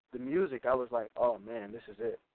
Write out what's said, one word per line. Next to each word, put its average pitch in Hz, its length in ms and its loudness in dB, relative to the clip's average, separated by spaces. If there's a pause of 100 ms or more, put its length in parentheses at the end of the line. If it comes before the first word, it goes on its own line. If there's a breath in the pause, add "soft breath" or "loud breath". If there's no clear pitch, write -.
(120)
the 123 60 -8
music, 135 480 0
I 127 80 6
was 123 180 0
like, 113 240 0
"Oh, 117 220 4
man, 104 340 -8
this 117 160 -10
is 104 100 -16
it." 453 220 -2 (140)